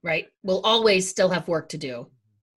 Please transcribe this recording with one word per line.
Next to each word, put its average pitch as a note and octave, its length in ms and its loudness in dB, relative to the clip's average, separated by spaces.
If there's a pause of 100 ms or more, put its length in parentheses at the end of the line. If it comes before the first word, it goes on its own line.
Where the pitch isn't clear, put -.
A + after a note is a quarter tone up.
Right? D#3+ 220 -2 (160)
We'll F#3+ 180 0
always G#3+ 480 4
still F#3 200 2
have E3+ 200 -2
work - 200 -2
to D#3 80 -10
do. B2+ 300 -10 (500)